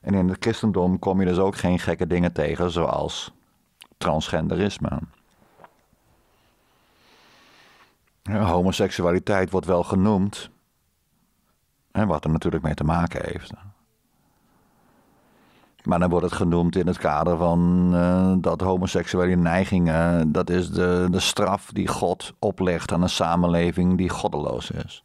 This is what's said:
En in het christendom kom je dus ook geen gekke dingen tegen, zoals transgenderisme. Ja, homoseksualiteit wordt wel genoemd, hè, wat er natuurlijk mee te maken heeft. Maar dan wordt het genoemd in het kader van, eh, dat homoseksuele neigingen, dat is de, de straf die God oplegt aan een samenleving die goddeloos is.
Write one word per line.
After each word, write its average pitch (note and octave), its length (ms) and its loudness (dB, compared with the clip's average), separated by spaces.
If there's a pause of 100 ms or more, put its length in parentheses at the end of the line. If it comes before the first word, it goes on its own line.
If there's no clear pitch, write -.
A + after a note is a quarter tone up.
En - 120 -2
in F#2 160 2
het F#2 100 -4
christendom F#2 600 0
kom F#2+ 200 0
je F#2+ 60 2
dus F2+ 120 2
ook F#2+ 180 2
geen F2 240 0
gekke F2 280 -2
dingen F2 260 0
tegen, E2 380 -2
zoals D#2 600 -2 (640)
transgenderisme. E2 1000 -2 (3250)
Ja, G2+ 220 -2
homoseksualiteit F#2 1080 0
wordt F2 160 -2
wel F2 160 2
genoemd, G2 680 0 (1400)
hè, G#2+ 140 0
wat D#2+ 180 0
er D#2 60 -2
natuurlijk D#2+ 340 0
mee D2+ 100 -2
te D2 100 -4
maken E2 420 -2
heeft. - 260 -10 (2250)
Maar F2 160 0
dan F2+ 100 2
wordt E2+ 160 2
het E2+ 100 -2
genoemd E2+ 400 2
in F2 120 2
het F2+ 100 -2
kader E2 400 0
van, F2 560 2
eh, F2+ 440 2
dat E2+ 240 -2
homoseksuele F#2 760 0
neigingen, E2+ 960 2
dat F2 180 -2
is F2 220 -2
de, F2+ 400 0
de F#2 80 0
straf G2+ 520 -2
die F#2+ 160 -4
God - 520 -4
oplegt F2+ 520 -2
aan E2+ 100 0
een F2+ 80 2
samenleving F2 880 0
die F2+ 120 0
goddeloos - 640 -6
is. - 340 -12